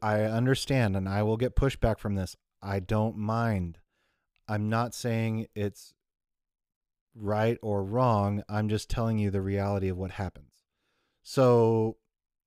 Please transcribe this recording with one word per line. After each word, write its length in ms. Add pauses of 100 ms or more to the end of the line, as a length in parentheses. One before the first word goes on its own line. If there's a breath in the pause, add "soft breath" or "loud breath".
I 200
understand, 760
and 120
I 140
will 140
get 200
pushback 420
from 160
this. 220 (260)
I 180
don't 360
mind. 600 (720)
I'm 200
not 260
saying 600
it's 400 (1200)
right 480
or 220
wrong. 640
I'm 200
just 220
telling 280
you 120
the 100
reality 480
of 80
what 160
happens. 400 (680)
So 760 (500)